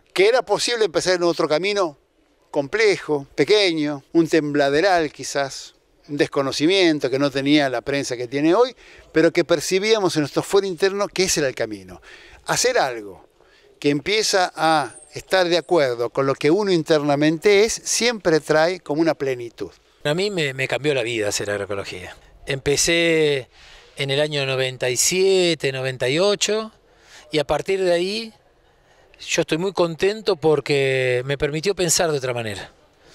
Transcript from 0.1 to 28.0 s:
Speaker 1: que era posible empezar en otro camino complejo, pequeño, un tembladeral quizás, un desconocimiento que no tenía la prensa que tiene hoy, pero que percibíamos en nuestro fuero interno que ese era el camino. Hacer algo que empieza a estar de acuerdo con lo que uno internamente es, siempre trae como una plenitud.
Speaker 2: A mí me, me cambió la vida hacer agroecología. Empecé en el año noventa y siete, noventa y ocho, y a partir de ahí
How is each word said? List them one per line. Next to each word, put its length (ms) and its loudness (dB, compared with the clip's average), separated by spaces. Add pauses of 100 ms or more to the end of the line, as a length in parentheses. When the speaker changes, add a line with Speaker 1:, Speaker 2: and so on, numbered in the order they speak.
Speaker 1:
que 120 4
era 140 4
posible 460 -2
empezar 300 0
en 80 -2
otro 240 0
camino 500 -2 (520)
complejo, 840 0
pequeño, 680 0 (100)
un 120 4
tembladeral 840 2
quizás, 640 -8 (340)
un 80 -8
desconocimiento 920 0
que 80 -2
no 120 0
tenía 380 2
la 140 -4
prensa 340 -4
que 100 -8
tiene 280 0
hoy, 200 2 (380)
pero 220 4
que 100 2
percibíamos 720 0
en 60 2
nuestro 200 -2
fuero 240 2
interno 420 -2
que 160 -2
ese 160 0
era 100 0
el 40 -12
camino. 460 -8 (460)
Hacer 320 0
algo 500 -4 (500)
que 120 0
empieza 680 0
a 380 0 (180)
estar 340 0
de 120 2
acuerdo 500 0
con 160 -2
lo 100 0
que 160 0
uno 220 2
internamente 920 2
es, 200 -4
siempre 560 0
trae 400 2
como 220 -2
una 100 2
plenitud. 580 -6 (340)
Speaker 2:
A 100 0
mí 160 -2
me, 240 -2
me 120 -2
cambió 280 -2
la 80 -2
vida 260 -2
hacer 220 -4
agroecología. 680 -8 (300)
Empecé 1040 2 (460)
en 140 -4
el 120 0
año 240 -2
noventa 420 -2
y 80 -2
siete, 760 2
noventa 380 -4
y 100 0
ocho, 540 -2 (580)
y 100 0
a 40 -2
partir 400 -2
de 80 2
ahí 400 -4 (880)